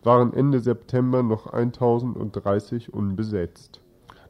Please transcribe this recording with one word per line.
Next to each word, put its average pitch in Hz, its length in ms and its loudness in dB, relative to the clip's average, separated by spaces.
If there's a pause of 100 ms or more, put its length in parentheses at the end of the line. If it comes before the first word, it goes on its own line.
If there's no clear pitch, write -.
waren 123 320 4
Ende 135 260 2
September 127 600 0
noch 110 240 -2
eintausenddreißig 117 1500 -2
unbesetzt. 101 880 -6 (500)